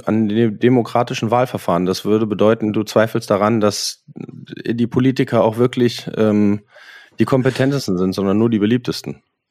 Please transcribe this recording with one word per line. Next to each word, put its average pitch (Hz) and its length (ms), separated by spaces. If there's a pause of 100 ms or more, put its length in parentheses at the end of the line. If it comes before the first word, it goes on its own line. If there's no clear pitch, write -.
an 110 240
dem 107 300
demokratischen 120 720
Wahlverfahren? 101 560
Das 92 180
würde 107 220
bedeuten, 107 460
du 107 100
zweifelst 113 480
daran, 107 300
dass - 460
die - 800
Politiker 127 580
auch 110 140
wirklich, 120 580
ähm, 104 460 (560)
die 113 60
kompetentesten 131 720
sind, 95 160
sondern 98 240
nur 117 140
die 110 80
beliebtesten. - 640 (280)